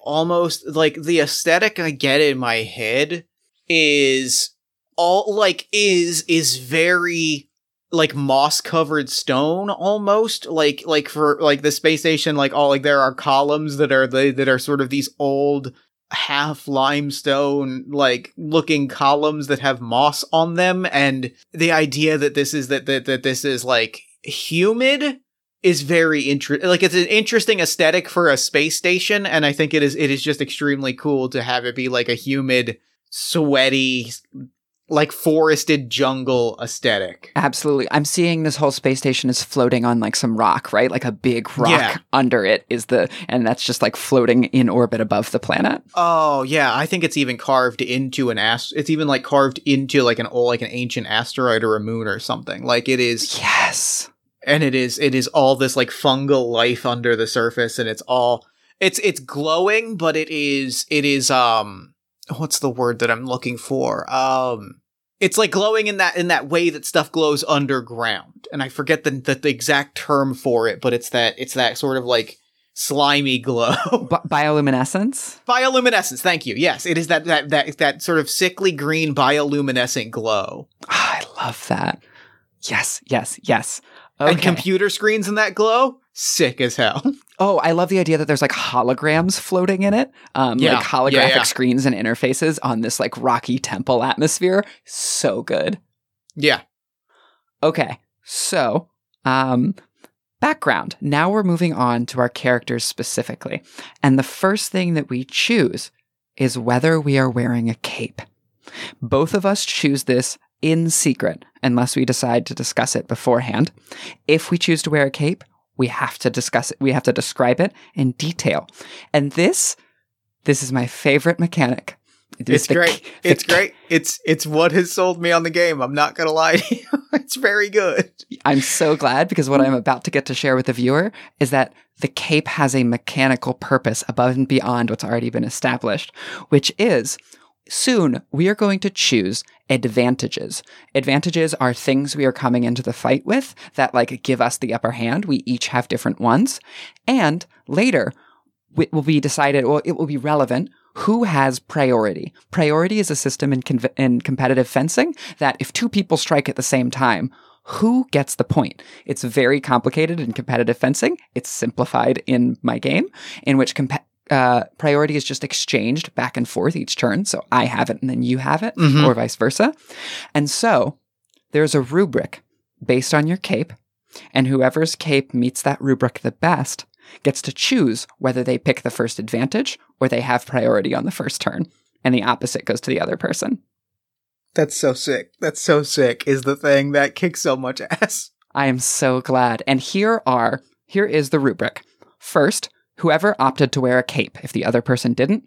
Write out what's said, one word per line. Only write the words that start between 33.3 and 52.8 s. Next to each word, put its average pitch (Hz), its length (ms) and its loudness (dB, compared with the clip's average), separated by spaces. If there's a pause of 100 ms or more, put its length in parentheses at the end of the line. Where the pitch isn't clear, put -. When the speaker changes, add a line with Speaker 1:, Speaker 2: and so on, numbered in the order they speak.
Speaker 1:
like, 151 220 2
forested 156 800 2
jungle 127 720 0
aesthetic. 101 720 -4
Speaker 2:
Absolutely. 147 560 0
I'm 147 140 2
seeing 170 400 0
this 147 120 -2
whole 147 140 2
space 135 280 -2
station 131 300 0
is 127 140 -2
floating 127 420 0
on, 120 140 2
like, 110 160 -2
some 113 220 0
rock, 107 360 2
right? 117 200 2
Like, 127 120 -4
a 123 80 -4
big 117 460 -4
rock 123 120 4
Speaker 1:
Yeah. 139 260 2 (160)
Speaker 2:
under 123 320 2
it 101 260 2
is 120 160 -4
the, 117 220 2 (200)
and 123 160 0
that's 117 200 0
just, - 180 -2
like, 117 140 2
floating 120 480 4
in 127 240 4
orbit 113 320 2
above 107 320 -2
the - 80 0
planet. - 420 -2 (140)
Speaker 1:
Oh, 160 460 2
yeah. 135 320 0
I 143 120 0
think 180 160 -4
it's 165 140 0
even 127 200 0
carved 127 460 0
into 127 480 -2
an 110 80 -4
ast-, 113 380 -2
it's 147 140 -2
even, 156 180 -2
like, 131 160 0
carved 135 420 2
into, 135 380 2
like, 117 160 2
an 113 80 -4
old, 120 180 0
like, 120 160 0
an 113 80 -10
ancient 123 380 -6
asteroid 113 560 0
or 110 100 2
a 107 60 0
moon 113 260 -6
or 101 140 -6
something. 120 420 -8
Like, 120 260 0